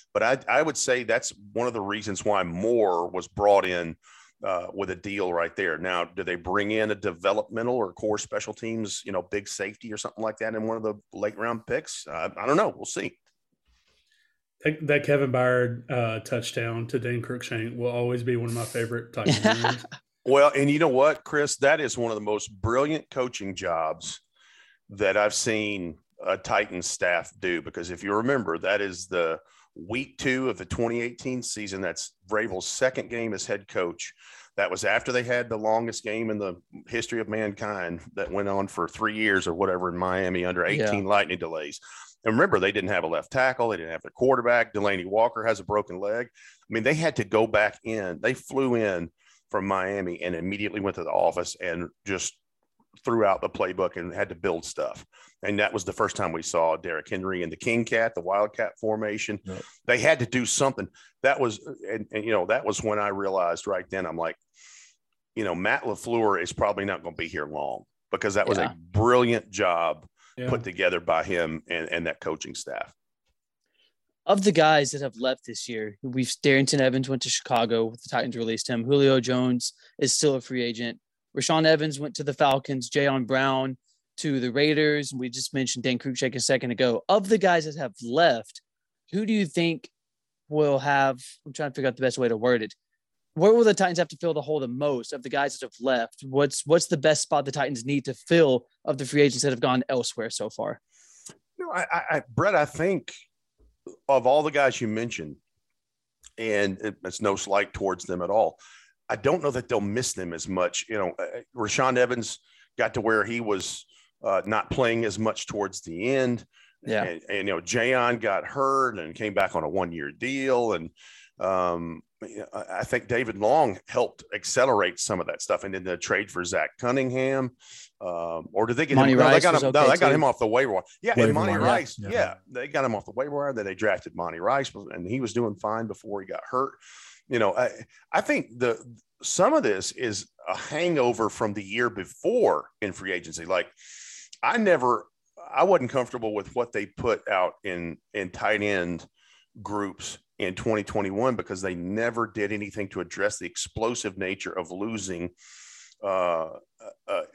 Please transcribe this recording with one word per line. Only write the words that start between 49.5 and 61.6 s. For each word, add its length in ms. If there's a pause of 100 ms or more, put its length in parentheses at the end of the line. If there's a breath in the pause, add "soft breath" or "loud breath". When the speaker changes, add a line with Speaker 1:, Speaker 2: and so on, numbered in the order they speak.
Speaker 1:
Miami 560
and 100
immediately 460
went 160
to 80
the 80
office 500
and 260 (200)
just 280 (680)
threw 220
out 160
the 80
playbook 460
and 180
had 160
to 60
build 280
stuff. 420 (360 soft breath)
And 180
that 140
was 100
the 80
first 240
time 160
we 100
saw 360
Derrick 320
Henry 340
in 60
the 80
King 280
Cat, 300
the 60
Wildcat 580
formation. 640
Speaker 4:
Yep. 180 (240 loud breath)
Speaker 1:
They 120
had 220
to 60
do 200
something. 420 (340 soft breath)
That 180
was, 200 (300)